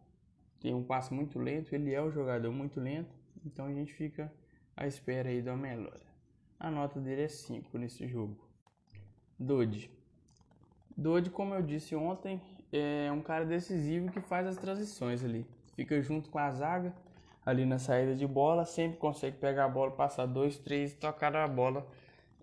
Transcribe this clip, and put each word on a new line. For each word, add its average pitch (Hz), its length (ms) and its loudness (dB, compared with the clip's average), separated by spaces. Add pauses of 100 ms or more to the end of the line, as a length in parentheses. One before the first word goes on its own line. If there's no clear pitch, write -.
(600)
Tem 123 140 -2
um 123 100 0
passe 131 300 -2
muito 139 260 -2
lento, 143 340 -2
ele 143 200 0
é 139 80 2
um 156 100 2
jogador 123 400 0
muito 135 280 -4
lento, 147 340 -4 (320)
então 139 220 -8
a 143 60 -2
gente 147 200 -4
fica 151 400 -6 (420)
à 143 120 -4
espera 127 420 -4
aí 123 120 0
da 127 140 -2
melhora. 127 460 -6 (580)
A 160 120 -4
nota 143 280 -2
dele 135 240 -2
é 151 40 0
cinco - 500 -8
nesse 120 300 -6
jogo. 110 280 -4 (1000)
Dodge. 120 540 2 (1080)
Dodge, 175 320 4
como 196 240 -2
eu 190 80 0
disse 151 320 -2
ontem, 185 480 -2 (300)
é 147 400 0
um 147 100 0
cara 160 240 0
decisivo 170 680 0
que 185 100 -4
faz 185 260 0
as 190 80 -2
transições 190 680 -2
ali. 117 200 -2 (300)
Fica 143 260 2
junto 151 280 -2
com 156 100 -4
a 143 120 2
zaga, 175 440 0 (500)
ali 131 200 4
na 131 120 4
saída 131 380 4
de 135 100 0
bola, 147 400 6
sempre 165 320 -2
consegue 143 400 -2
pegar 139 280 4
a 131 40 6
bola, 131 220 2
passar 139 340 2
dois, 139 320 2
três, 143 360 -2
tocar 151 420 0
a 156 120 4
bola 131 380 2 (580)